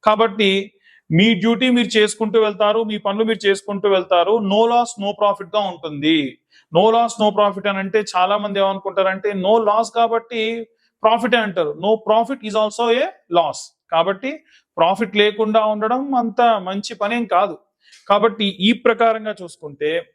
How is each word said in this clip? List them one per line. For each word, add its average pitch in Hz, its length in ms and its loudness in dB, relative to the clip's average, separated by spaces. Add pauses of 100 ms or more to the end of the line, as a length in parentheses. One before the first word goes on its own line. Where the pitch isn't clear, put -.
కాబట్టి 202 680 0 (400)
మీ 208 220 4
డ్యూటీ 226 360 0
మీరు 240 180 2
చేసుకుంటూ 208 520 0
వెళ్తారు, 214 440 0
మీ 208 140 -6
పనులు 208 260 -2
మీరు 220 220 -2
చేసుకుంటూ 196 420 -2
వెళ్తారు. 185 420 2
No 208 300 2 (120)
loss, 240 320 -2
no 196 40 -2
profit 202 480 -2
గా - 20 2
ఉంటుంది. 160 800 -2 (380)
No 185 100 4
loss, 226 240 2 (120)
no 208 180 2
profit 202 280 0
అని 196 100 -2
అంటే 196 260 -2 (120)
చాలా 185 200 2
మంది 208 240 -4
ఏమనుకుంటారంటే, 190 720 -2
no 196 260 0
loss 220 260 2 (100)
కాబట్టి 226 720 -2 (400)
profit 233 280 2
ఏ 240 40 4
అంటారు. 175 480 -2
No 214 60 2
profit 220 560 0
is 208 120 -2
also 226 320 0
a 254 120 0 (300)
loss. 160 240 0 (320)
కాబట్టి 190 500 -2 (360)
ప్రాఫిట్ 190 400 0
లేకుండా 214 480 2
ఉండడం 226 500 -2
అంత 233 260 -2
మంచి 208 540 0
పనేం 226 300 -2
కాదు. 185 340 0 (500)
కాబట్టి 214 360 2
ఈ 196 280 0
ప్రకారంగా 220 680 0
చూసుకుంటే 160 720 -6